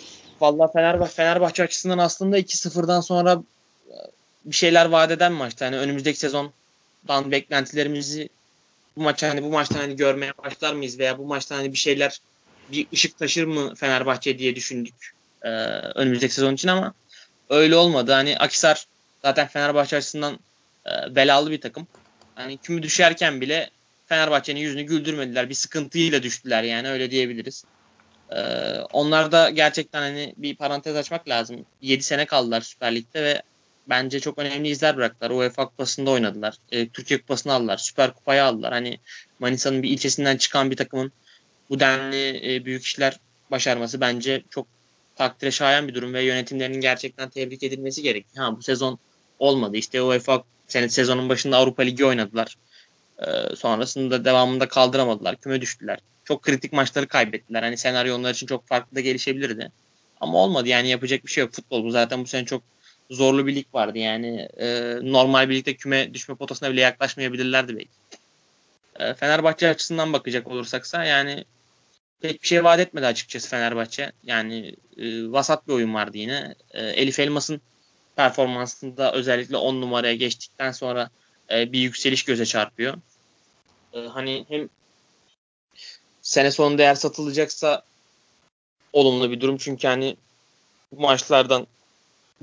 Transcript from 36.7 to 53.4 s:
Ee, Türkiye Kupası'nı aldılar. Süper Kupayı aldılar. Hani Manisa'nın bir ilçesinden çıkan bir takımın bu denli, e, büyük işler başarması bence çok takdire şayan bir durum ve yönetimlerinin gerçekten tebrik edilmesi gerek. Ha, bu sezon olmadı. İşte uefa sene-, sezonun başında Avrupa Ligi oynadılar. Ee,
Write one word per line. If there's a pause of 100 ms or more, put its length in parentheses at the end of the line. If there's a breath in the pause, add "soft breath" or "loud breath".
Ee,
Türkiye
Kupası'nı
aldılar.
Süper
Kupayı
aldılar.
Hani (400 loud breath)
Manisa'nın
bir
ilçesinden
çıkan
bir
takımın (580 soft breath)
bu
denli,
e,
büyük
işler (320)
başarması
bence
çok (480)
takdire
şayan
bir
durum
ve
yönetimlerinin
gerçekten
tebrik
edilmesi
gerek. (120)
Ha,
bu
sezon (400)
olmadı.
İşte
uefa (240)
sene-,
sezonun
başında
Avrupa
Ligi
oynadılar. (640 soft breath)
Ee,